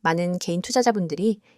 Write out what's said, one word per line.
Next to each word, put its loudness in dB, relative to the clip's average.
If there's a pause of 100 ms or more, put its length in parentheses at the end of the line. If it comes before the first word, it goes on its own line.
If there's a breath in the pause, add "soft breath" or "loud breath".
많은 0
개인 -2
투자자분들이 0 (160 soft breath)